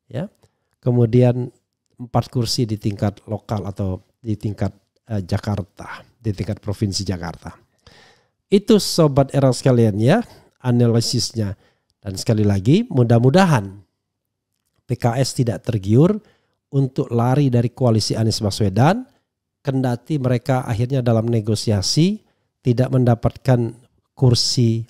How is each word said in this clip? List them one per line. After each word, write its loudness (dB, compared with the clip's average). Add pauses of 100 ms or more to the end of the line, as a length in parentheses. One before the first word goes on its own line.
ya. -10 (520)
Kemudian 2 (480)
empat -4
kursi -4
di -6
tingkat -6
lokal -8
atau -6 (220)
di -6
tingkat, -6 (400)
eh, -4
Jakarta, -8 (100)
di -6
tingkat -8
Provinsi -4
Jakarta. -8 (960)
Itu 4
Sobat 0
Era 2
sekalian 2
ya, 2 (400)
analisisnya. 0 (460)
Dan -12
sekali 0
lagi, 2
mudah-mudahan 2 (1040)
P -20
K -2
S -2
tidak -2
tergiur 2 (560)
untuk -2
lari 2
dari 2
koalisi 0
Anies -2
Baswedan, 0 (560)
kendati -4
mereka -2
akhirnya -2
dalam 2
negosiasi 0 (380)
tidak 0
mendapatkan 0 (400)
kursi 2